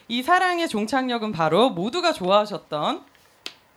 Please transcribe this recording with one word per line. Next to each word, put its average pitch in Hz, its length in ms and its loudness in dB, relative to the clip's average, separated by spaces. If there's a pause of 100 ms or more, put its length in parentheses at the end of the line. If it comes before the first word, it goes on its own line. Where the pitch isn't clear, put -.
이 240 140 -4
사랑의 349 460 2
종착역은 226 640 -2
바로 165 380 2
모두가 254 420 -2
좋아하셨던 196 880 -2 (760)